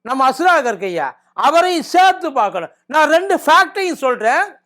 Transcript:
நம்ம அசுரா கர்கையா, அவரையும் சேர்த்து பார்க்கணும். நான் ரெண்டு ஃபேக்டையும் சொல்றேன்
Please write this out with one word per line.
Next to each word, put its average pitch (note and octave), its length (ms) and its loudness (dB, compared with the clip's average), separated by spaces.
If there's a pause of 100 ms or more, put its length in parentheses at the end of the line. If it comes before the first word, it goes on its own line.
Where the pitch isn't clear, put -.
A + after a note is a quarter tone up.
நம்ம C4 300 0
அசுரா F4 320 2
கர்கையா, F3+ 460 -4 (260)
அவரையும் E4 600 0
சேர்த்து F#4 380 2
பார்க்கணும். F#3+ 400 -4 (140)
நான் D4+ 220 0
ரெண்டு F4 280 0
ஃபேக்டையும் F4 680 0
சொல்றேன் B3 400 0 (220)